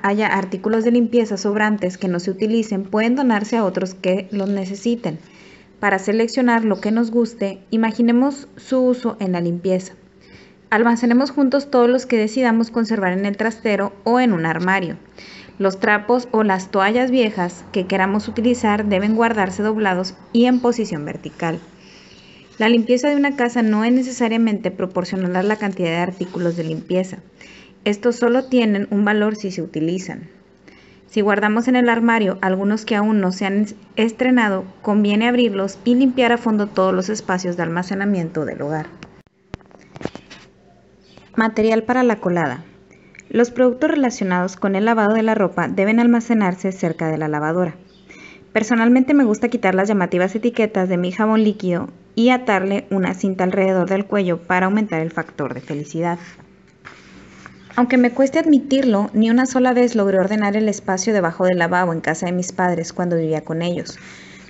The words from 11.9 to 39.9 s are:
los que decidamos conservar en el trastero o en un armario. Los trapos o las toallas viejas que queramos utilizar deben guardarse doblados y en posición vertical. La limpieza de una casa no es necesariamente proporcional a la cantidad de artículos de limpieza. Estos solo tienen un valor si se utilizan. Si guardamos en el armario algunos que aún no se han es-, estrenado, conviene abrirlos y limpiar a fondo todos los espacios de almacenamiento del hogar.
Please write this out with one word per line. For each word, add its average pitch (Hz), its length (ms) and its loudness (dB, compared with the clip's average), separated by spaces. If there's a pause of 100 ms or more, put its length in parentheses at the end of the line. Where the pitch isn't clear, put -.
los 254 160 0
que 247 100 0
decidamos 226 540 0
conservar 214 420 -2
en 196 140 -2
el 202 100 -4
trastero 214 560 -2 (100)
o 233 160 2
en 247 140 4
un 165 140 0
armario. 170 500 -2 (600)
Los 190 200 0
trapos 226 520 0
o 220 120 2
las 190 280 0
toallas 220 400 0
viejas 208 600 -2
que 185 160 -2
queramos 196 420 0
utilizar 220 580 0
deben 202 280 2
guardarse 214 480 0
doblados 196 520 -2 (180)
y 233 140 6
en 247 140 2
posición 226 440 -2
vertical. 160 560 -6 (960)
La 220 120 2
limpieza 240 400 2
de 294 80 2
una 285 200 0
casa 240 260 0
no 214 220 2
es 240 80 2
necesariamente 226 800 0
proporcional 185 680 -4
a 185 60 2
la 214 140 0
cantidad 185 340 -4
de 165 60 -2
artículos 175 600 -4
de 165 80 -6
limpieza. 180 540 -4 (680)
Estos 208 320 0
solo 247 280 2
tienen 220 460 0
un 208 140 2
valor 208 320 2
si 202 140 -8
se 180 100 -8
utilizan. 165 720 -6 (760)
Si - 140 -2
guardamos 208 480 2
en 254 80 4
el 247 120 4
armario 226 520 2
algunos 202 440 0
que 226 120 -2
aún 214 240 2
no 185 100 0
se 190 160 -6
han 196 160 0
es-, 208 140 -6 (180)
estrenado, 220 680 2 (180)
conviene 208 460 2
abrirlos 202 560 0
y 240 100 4
limpiar 254 380 4
a 233 60 2
fondo 214 280 0
todos 190 260 0
los 185 160 -2
espacios 185 480 -4
de 175 60 -4
almacenamiento 175 840 -4
del - 180 -8
hogar. 156 240 -6 (2500)